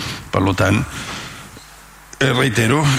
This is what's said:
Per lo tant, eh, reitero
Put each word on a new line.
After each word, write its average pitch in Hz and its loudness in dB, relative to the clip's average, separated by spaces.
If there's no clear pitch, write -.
Per 98 2
lo 95 2
tant, 101 4
eh, 135 2
reitero 123 2